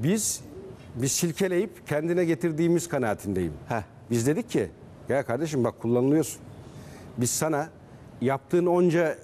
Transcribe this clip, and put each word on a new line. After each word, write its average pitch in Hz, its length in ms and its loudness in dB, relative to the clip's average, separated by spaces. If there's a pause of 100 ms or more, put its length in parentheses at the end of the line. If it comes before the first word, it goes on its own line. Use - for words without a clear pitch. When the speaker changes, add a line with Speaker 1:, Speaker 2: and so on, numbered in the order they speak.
Speaker 1:
biz, 202 380 0 (540)
biz 127 160 0
silkeleyip 180 760 0
kendine 170 380 0
getirdiğimiz 165 640 2
kanaatindeyim. 98 640 0 (140)
Speaker 2:
Heh. 117 140 -2 (300)
Speaker 1:
Biz 117 160 2
dedik 185 220 0
ki, 110 180 0 (420)
"Ya 135 160 2
kardeşim 139 380 0
bak 113 180 0
kullanılıyorsun. 131 580 2 (800)
Biz 120 120 0
sana 156 400 0 (520)
yaptığın 135 440 2
onca 175 580 4